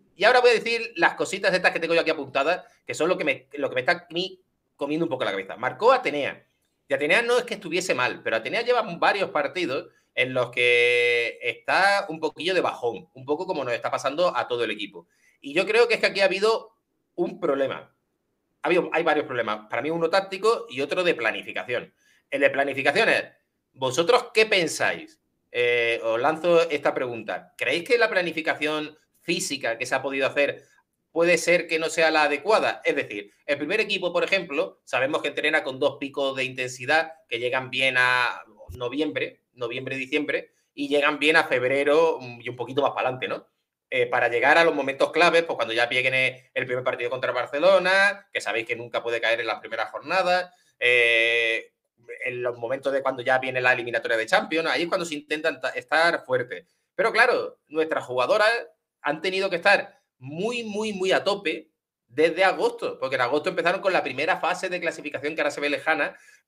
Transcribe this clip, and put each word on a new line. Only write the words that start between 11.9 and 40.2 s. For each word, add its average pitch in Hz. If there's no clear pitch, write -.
un 160
poquillo 156
de 175
bajón, 113
un 127
poco 151
como 160
nos 123
está 120
pasando 143
a 117
todo 120
el 107
equipo. 101
Y 139
yo 185
creo 226
que 220
es -
que 208
aquí 190
ha 196
habido 196
un -
problema. 135
Ha 147
habido, 170
hay 165
varios 151
problemas. 110
Para 117
mí 147
uno 165
táctico 196
y 127
otro 180
de 170
planificación. 101
El 139
de 139
planificación 139
es, 113
¿vosotros 131
qué 214
pensáis? 135
Eh, 120
os 113
lanzo 165
esta 143
pregunta. 113
¿Creéis 147
que 240
la 226
planificación 156
física 131
que 127
se 135
ha 131
podido 135
hacer 135
puede 170
ser 170
que 160
no 160
sea 160
la 156
adecuada? 147
Es 165
decir, 107
el 143
primer 156
equipo, 190
por 170
ejemplo, 170
sabemos 135
que 151
entrena 151
con 131
dos 139
picos 139
de 131
intensidad 127
que 117
llegan 127
bien 131
a 123
noviembre, 131
noviembre, 127
diciembre, 139